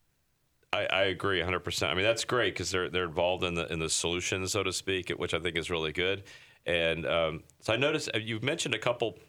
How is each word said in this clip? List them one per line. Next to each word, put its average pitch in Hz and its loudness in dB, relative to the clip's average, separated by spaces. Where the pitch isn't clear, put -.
I, 101 0
I 92 2
agree 92 2
a 82 0
hundred 90 0
percent. 85 0
I - 0
mean, 92 2
that's 113 2
great 120 2
'cause 87 -4
they're, 90 0
they're 90 0
involved 87 2
in 87 0
the, 82 -2
in 82 -2
the 80 0
solution, 90 0
so 101 0
to 92 0
speak, 92 -2
which 87 -2
I 85 0
think 82 -2
is 80 -2
really 80 0
good. 95 0
And, 82 2
um, 80 0
so - 0
I 113 2
noticed, 147 0
uh, 113 0
you've 110 -4
mentioned 143 -2
a 110 -2
couple, 120 0